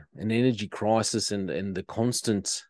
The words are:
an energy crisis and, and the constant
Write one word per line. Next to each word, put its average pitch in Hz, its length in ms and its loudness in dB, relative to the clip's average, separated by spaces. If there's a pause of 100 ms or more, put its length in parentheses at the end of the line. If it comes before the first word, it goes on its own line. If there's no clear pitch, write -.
(160)
an 107 140 -2
energy 113 380 2
crisis 110 640 0
and, 98 160 -2
and 92 260 -4
the 92 80 -4
constant 113 880 -2